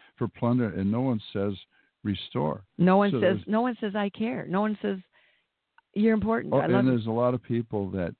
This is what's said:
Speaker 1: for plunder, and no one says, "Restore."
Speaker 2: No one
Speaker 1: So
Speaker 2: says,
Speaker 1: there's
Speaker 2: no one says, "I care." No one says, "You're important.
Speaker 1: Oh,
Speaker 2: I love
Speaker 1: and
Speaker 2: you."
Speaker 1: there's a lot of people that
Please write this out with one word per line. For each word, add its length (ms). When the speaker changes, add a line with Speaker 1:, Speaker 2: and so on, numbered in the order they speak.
Speaker 1:
for 100
plunder, 420
and 220
no 100
one 200
says, 220
"Restore." 600
Speaker 2:
No 180
one 140
Speaker 1:
So 60
Speaker 2:
says, 40
Speaker 1:
there's 240
Speaker 2:
no 160
one 180
says, 160
"I 140
care." 400
No 120
one 200
says, 160
"You're 200
important. 400
Speaker 1:
Oh, 40
Speaker 2:
I 100
love 120
Speaker 1:
and 80
Speaker 2:
you." 60
Speaker 1:
there's 140
a 40
lot 220
of 80
people 500
that 280